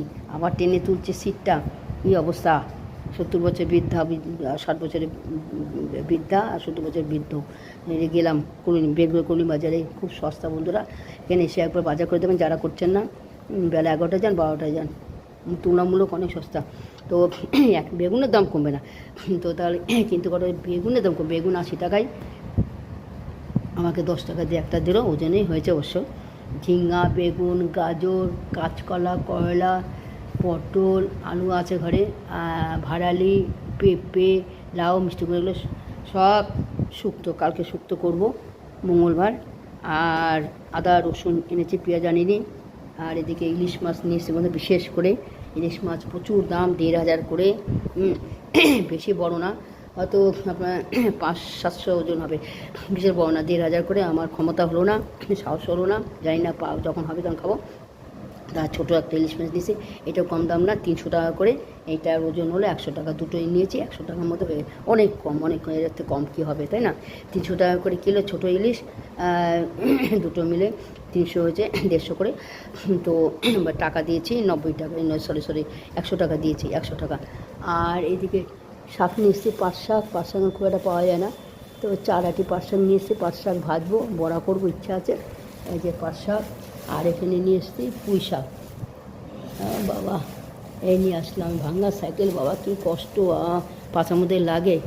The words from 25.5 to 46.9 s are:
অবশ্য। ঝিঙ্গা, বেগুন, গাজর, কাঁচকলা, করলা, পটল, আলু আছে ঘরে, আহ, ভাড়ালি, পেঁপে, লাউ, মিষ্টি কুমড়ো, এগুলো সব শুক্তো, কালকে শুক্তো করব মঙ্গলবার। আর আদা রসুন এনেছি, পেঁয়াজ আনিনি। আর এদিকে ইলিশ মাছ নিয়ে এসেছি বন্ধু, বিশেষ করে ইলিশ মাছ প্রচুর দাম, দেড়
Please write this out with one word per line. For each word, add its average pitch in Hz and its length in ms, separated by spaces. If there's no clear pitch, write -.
অবশ্য। 151 240
ঝিঙ্গা, 175 400
বেগুন, 175 440
গাজর, 180 520
কাঁচকলা, 175 600
করলা, 175 480
পটল, 190 600
আলু 175 280
আছে 180 260
ঘরে, 170 280
আহ, 165 760
ভাড়ালি, 180 540
পেঁপে, 185 540
লাউ, 175 240
মিষ্টি 180 240
কুমড়ো, 175 160
এগুলো 185 140
সব 202 320
শুক্তো, - 340
কালকে 165 380
শুক্তো - 240
করব 170 260
মঙ্গলবার। 175 500
আর 165 400
আদা 170 260
রসুন 170 340
এনেছি, 175 280
পেঁয়াজ 170 280
আনিনি। 175 320
আর 160 180
এদিকে 165 280
ইলিশ 175 260
মাছ 165 220
নিয়ে 170 160
এসেছি 170 140
বন্ধু, 170 160
বিশেষ 175 300
করে 175 220
ইলিশ 170 280
মাছ 165 160
প্রচুর 190 360
দাম, 175 200
দেড় 165 200